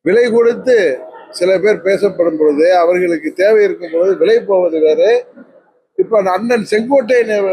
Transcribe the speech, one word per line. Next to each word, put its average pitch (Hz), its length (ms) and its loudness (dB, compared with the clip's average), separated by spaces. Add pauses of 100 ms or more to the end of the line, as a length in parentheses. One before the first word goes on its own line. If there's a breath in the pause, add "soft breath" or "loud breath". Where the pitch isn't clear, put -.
விலை 220 300 0
கொடுத்து 226 680 0 (400)
சில 180 200 0
பேர் 190 260 0
பேசப்படும் 175 540 -2
பொழுது, 151 260 2 (160)
அவர்களுக்கு 170 480 -2 (100)
தேவை 208 240 4
இருக்கும் 170 300 -4
பொழுது 180 280 0
விலை 220 160 2 (120)
போவது 180 360 0
வேறு. 156 240 2 (880)
இப்ப 226 220 0
அந்த 190 120 -2
அண்ணன் 220 400 -2
செங்கோட்டையன் 233 600 0 (200)